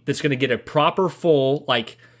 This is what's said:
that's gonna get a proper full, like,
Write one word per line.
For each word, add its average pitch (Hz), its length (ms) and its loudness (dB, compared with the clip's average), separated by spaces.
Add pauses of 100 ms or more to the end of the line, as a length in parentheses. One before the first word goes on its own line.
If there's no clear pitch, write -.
that's 139 160 -4
gonna 143 140 0
get 131 160 0
a 117 60 0
proper 165 500 0
full, 143 600 0
like, 120 300 -2 (240)